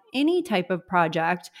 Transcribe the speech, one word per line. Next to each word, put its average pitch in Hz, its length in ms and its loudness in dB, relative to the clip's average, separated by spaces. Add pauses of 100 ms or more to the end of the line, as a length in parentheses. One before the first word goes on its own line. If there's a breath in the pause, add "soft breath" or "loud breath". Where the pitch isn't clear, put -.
(120)
any 311 300 2
type 190 280 -2
of 175 180 -2
project, 170 600 0 (100)